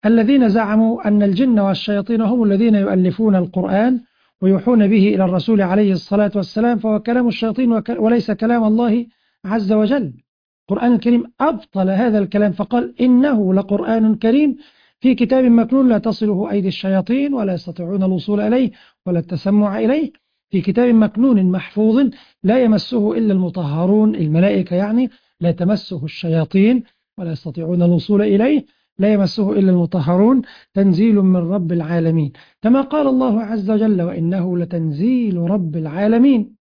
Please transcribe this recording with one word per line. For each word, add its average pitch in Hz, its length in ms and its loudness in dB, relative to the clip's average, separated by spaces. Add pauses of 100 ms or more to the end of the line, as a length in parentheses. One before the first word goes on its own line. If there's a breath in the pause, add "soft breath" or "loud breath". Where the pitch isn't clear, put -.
الذين 226 420 4
زعموا 220 600 0
أن 208 140 2
الجن 214 380 2
والشياطين 202 600 -2
هم 226 220 0
الذين 214 320 2
يؤلفون 196 600 0
القرآن 190 640 -2 (400)
ويوحون 196 480 2
به 208 260 2
إلى 190 100 0
الرسول 190 380 0
عليه 190 300 0
الصلاة 202 420 -2
والسلام، 220 440 -2
فهو 214 220 -2
كلام 240 280 -2
الشياطين 233 440 -2
وك-، 226 260 -4
وليس 233 320 0
كلام 226 340 -2
الله 226 420 0 (380 soft breath)
عز 202 280 -2
وجل. 214 400 0 (580)
القرآن 233 220 0
الكريم 240 320 0 (160)
أبطل 196 500 -2
هذا 214 280 0
الكلام 202 340 0
فقال: 240 480 -4
"إنه 247 540 2
لقرآن 208 600 0
كريم 262 420 0 (440 loud breath)
في 254 140 2
كتاب 254 300 0
مكنون 247 440 4
لا 220 100 2
تصله 208 520 -2
أيدي 202 180 -2
الشياطين 190 680 -2
ولا 202 200 -2
يستطيعون 180 480 -6
الوصول 190 380 -2
إليه 233 300 0 (360 soft breath)
ولا 180 120 -2
التسمع 196 600 -2
إليه، 269 340 -2 (380)
في 190 100 0
كتاب 240 340 2
مكنون 220 560 2
محفوظ 220 600 0 (320 loud breath)
لا 247 220 2
يمسه 214 480 0
إلا 220 200 0
المطهرون"، 185 840 0
الملائكة 175 640 0
يعني، 220 340 -2 (300 soft breath)
"لا 170 100 0
تمسه 180 540 -4
الشياطين 180 800 0 (360 soft breath)
ولا 170 140 -8
يستطيعون 165 500 -4
الوصول 175 400 2
إليه، 214 420 2 (340)
لا 202 140 2
يمسه 202 400 0
إلا 196 180 2
المطهرون، 180 720 2 (320 loud breath)
تنزيل 196 400 2
من 190 220 2
رب 175 360 -2
العالمين"، 165 600 -2 (300 soft breath)
كما 247 180 2
قال 277 260 -2
الله 254 340 0
عز 214 300 -4
وجل: 214 320 2
"وإنه 175 560 -2
لتنزيل 175 800 -2
رب 170 400 -2
العالمين 214 800 0 (140)